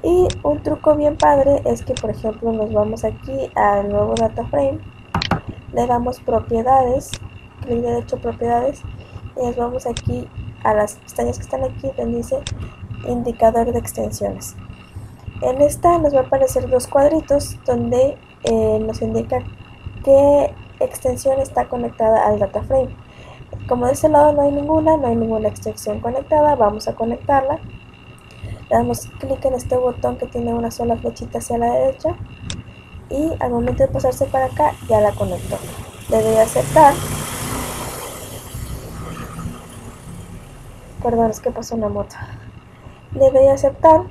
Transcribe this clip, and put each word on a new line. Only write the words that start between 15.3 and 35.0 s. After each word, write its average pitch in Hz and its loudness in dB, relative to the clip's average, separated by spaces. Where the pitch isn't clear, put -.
En 254 2
esta 339 4
nos 285 2
va 262 6
a - 0
aparecer 254 2
dos 247 2
cuadritos 285 2
donde, 247 2
eh, 220 2
nos 220 -4
indica 226 -2
qué 285 6
extensión 262 -2
está 254 -2
conectada 226 2
al 208 2
data 202 -2
frame. - 0
Como 247 0
de 262 2
este 311 2
lado 294 6
no 294 2
hay 285 4
ninguna, 311 2
no 269 0
hay 233 2
ninguna 220 0
extensión 214 -6
conectada, 277 2
vamos 220 0
a 233 -6
conectarla. 269 0
Le 220 2
damos 240 0
clic 262 -6
en 262 2
este 247 -2
botón 247 -2
que 240 -6
tiene 240 -4
una 233 -2
sola 233 -2
flechita 233 -8
hacia 233 -4
la 240 2
derecha 269 0
y 311 -2
al 247 -2
momento 247 0
de 262 4
pasarse 269 0
para 262 0
acá 302 0
ya 220 4
la 208 4